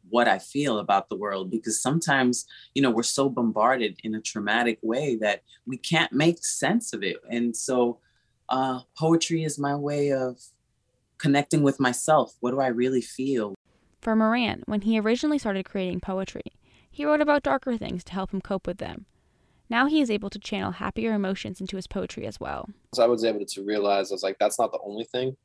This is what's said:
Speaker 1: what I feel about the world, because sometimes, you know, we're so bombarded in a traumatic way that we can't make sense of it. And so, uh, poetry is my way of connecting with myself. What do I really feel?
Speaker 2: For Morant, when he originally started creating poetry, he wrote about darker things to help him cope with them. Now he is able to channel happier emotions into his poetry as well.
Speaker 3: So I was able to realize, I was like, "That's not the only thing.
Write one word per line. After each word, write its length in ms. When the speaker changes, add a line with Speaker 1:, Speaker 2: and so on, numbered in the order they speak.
Speaker 1:
what 180
I 100
feel 400
about 320
the 60
world, 340
because 320
sometimes, 640
you 80
know, 80
we're 100
so 260
bombarded 760
in 100
a 80
traumatic 640
way 320
that 260
we 120
can't 340
make 340
sense 480
of 80
it. 160
And 300
so, 400
uh, 320
poetry 480
is 140
my 180
way 360
of 280
connecting 460
with 160
myself. 600
What 120
do 80
I 80
really 340
feel? 540
Speaker 2:
For 160
Morant, 520
when 140
he 180
originally 400
started 260
creating 360
poetry, 520
he 140
wrote 160
about 220
darker 360
things 260
to 100
help 180
him 100
cope 260
with 100
them. 300
Now 160
he 160
is 80
able 220
to 80
channel 320
happier 420
emotions 480
into 140
his 120
poetry 380
as 140
well. 300
Speaker 3:
So 80
I 40
was 160
able 220
to 180
realize, 480
I 40
was 80
like, 160
"That's 180
not 140
the 120
only 200
thing. 420